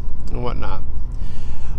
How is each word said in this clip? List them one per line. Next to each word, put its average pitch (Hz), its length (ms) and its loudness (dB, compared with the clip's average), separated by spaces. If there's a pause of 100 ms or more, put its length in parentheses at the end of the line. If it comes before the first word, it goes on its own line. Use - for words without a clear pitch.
(320)
and 120 120 -4
whatnot. 113 400 0 (960)